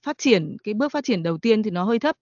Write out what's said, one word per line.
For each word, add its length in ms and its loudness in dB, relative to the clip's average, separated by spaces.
phát 120 -6
triển, 460 2
cái 100 -6
bước 180 -2
phát 120 -4
triển 180 0
đầu 160 -2
tiên 240 2
thì 80 -2
nó 140 -2
hơi 140 0
thấp 240 -2